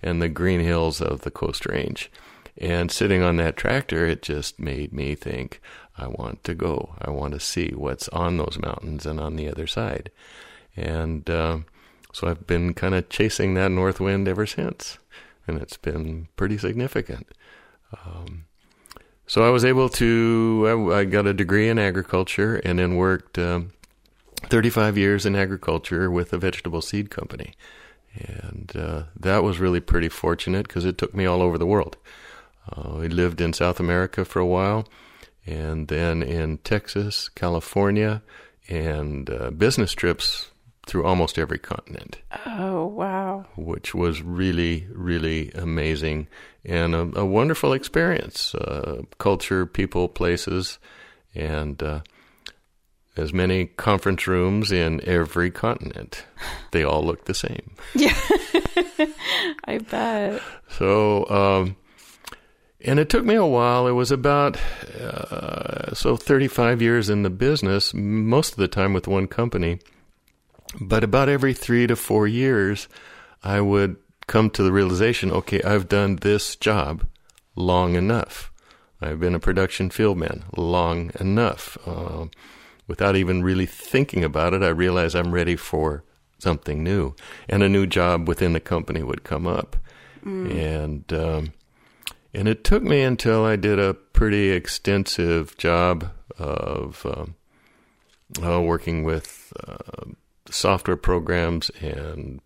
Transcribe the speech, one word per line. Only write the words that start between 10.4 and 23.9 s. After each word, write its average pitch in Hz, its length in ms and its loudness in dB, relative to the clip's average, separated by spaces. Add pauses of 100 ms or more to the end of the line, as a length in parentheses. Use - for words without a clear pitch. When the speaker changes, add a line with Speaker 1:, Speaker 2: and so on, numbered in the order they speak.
Speaker 1:
And, 80 540 -4
uh, 82 280 0 (540)
so - 160 -6
I've 85 180 -6
been 87 280 0
kinda 95 280 0
chasing 101 520 0
that 92 160 2
north 92 300 0
wind 98 280 0
ever 101 180 -2
since, - 520 -8 (480)
and 80 160 -4
it's - 160 -14
been 80 480 -6 (100)
pretty 101 220 -2
significant. 110 680 -4 (800)
Um, 85 400 -14 (800)
so 110 180 4
I 117 60 8
was 123 140 4
able 127 260 4
to, 113 1000 4
I, 101 80 4
I 101 40 4
got 98 220 2
a 98 80 2
degree 98 340 2
in 113 100 2
agriculture 95 840 0
and 90 140 0
then 90 180 2
worked, 92 420 0
um, 87 340 -2 (760)